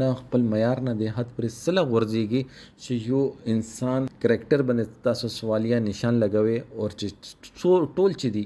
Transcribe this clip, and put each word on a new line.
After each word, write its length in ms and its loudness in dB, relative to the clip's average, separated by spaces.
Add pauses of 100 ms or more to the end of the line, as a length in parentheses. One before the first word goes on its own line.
نه، 180 2
خپل 320 0
معیار 340 2
نه 140 -2
د 160 -2
حد 180 -4
پورې 220 -4
څه 200 -2
له 120 4
غورځېږي 520 2 (420)
چې 80 -8 (200)
یو 100 2 (340)
انسان 520 -2 (160)
کرکټر 460 2
باندې 400 -2
تاسو 260 -2
سوالیه 440 0 (100)
نشان 340 0
لګوئ 340 2 (200)
او 120 -2
چې 180 -8 (520)
څو-، 260 4 (120)
ټول 240 2
چې 60 0 (100)
دي، 80 -2